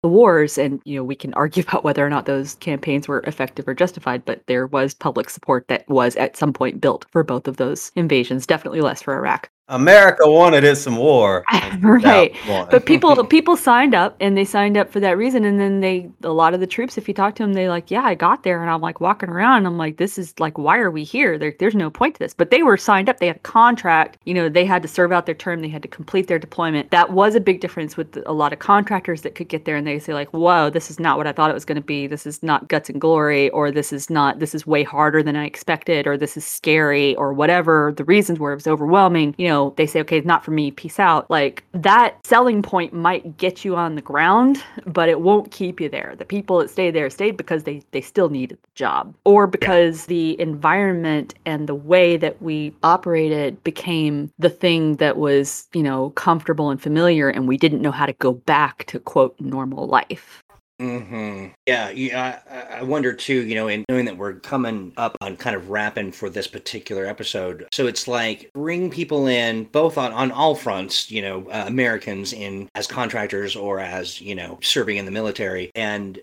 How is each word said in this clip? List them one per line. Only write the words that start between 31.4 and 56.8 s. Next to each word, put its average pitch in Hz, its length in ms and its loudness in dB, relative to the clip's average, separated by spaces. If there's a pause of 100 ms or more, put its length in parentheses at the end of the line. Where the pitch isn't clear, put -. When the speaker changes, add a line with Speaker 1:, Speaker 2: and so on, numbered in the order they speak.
Speaker 1:
it 139 60 -2
was 147 100 -10
gonna 147 160 -4
be. 143 260 -4
This 147 180 -10
is 151 180 -12
not 147 240 0
guts 151 220 -2
and 139 120 -8
glory," 151 500 2
or, 147 200 0
"This 147 220 -4
is 139 160 -10
not, 143 300 0
this 151 140 -6
is 156 140 -8
way 147 160 0
harder 151 400 2
than 147 140 -2
I 151 80 -4
expected," 156 600 -4
or, 143 120 0
"This 143 200 -6
is 151 80 -12
scary," 143 680 2
or 139 180 -2
whatever 156 640 2
the 143 100 -8
reasons 180 340 2
were. 143 120 -4
It 139 40 -6
was 143 120 -8
overwhelming. 160 720 2
You 180 120 -2
know, 143 280 0
they 156 100 2
say, 156 140 -2
"Okay, 151 200 0
not 170 240 2
for 156 60 -6
me. 147 200 -2
Peace - 280 -14
out." 170 300 2
Like, 147 340 -2 (100)
that 196 520 4
selling 233 360 4
point 180 320 -4
might 170 440 -4
get 185 280 -4
you 185 100 -2
on 165 200 -2
the 147 60 -8
ground, 214 600 4 (240)
but 170 240 2
it 160 120 2
won't 208 300 2
keep 180 300 -8
you 147 80 -4
there. - 280 -10
The - 80 -12
people 196 340 -2
that 147 100 -2
stay 175 220 -2
there 151 180 -2
stayed 202 280 -4
because 156 260 -6
they, 147 180 -10 (100)
they 135 100 -6
still 175 280 0
needed 131 320 -8
the - 140 -20
job, 73 380 -4 (120)
or 202 200 8
Speaker 3:
Yeah. 185 60 0
Speaker 1:
because 170 540 2
the 165 340 -2
environment 160 920 -2 (120)
and 151 220 -6
the 147 80 -6
way 170 420 4
that 156 240 -4
we 151 320 -8 (100)
operated 160 800 0
became 156 760 -4
the 165 100 4
thing 160 480 0
that 151 200 0
was, 139 560 -2
you 165 100 -2
know, 135 280 -2
comfortable 156 580 -2
and 135 120 -6